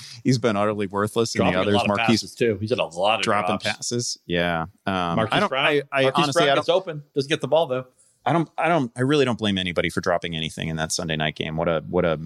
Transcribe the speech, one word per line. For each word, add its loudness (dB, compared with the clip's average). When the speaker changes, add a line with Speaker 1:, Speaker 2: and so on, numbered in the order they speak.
Speaker 1:
he's 2
been 0
utterly 0
worthless. -2
And 0
Speaker 2:
Dropping 2
Speaker 1:
the 0
Speaker 2:
a 2
Speaker 1:
others, 2
Speaker 2:
lot 4
of 0
Speaker 1:
Marquise 2
Speaker 2:
passes, -16
too. 0
He's -6
had 0
a -2
lot 0
of -4
Speaker 1:
dropping 0
Speaker 2:
drops. -4
Speaker 1:
passes. -6
Yeah. 0
Um, -2
Speaker 2:
Marquise 0
Speaker 1:
I 2
don't, 2
Speaker 2:
Brown. 0
Speaker 1:
I, 2
I 2
Speaker 2:
Marquise 2
Speaker 1:
honestly, 0
Speaker 2:
Brown 4
Speaker 1:
I 4
don't 2
Speaker 2:
gets -2
open, 4
doesn't -2
get 0
the -4
ball, 4
though. -4
Speaker 1:
I 4
don't, 2
I 0
don't, 2
I -2
really 4
don't 0
blame 0
anybody 0
for -2
dropping 0
anything -6
in -4
that -4
Sunday -2
night -2
game. -6
What 0
a, 0
what 0
a 0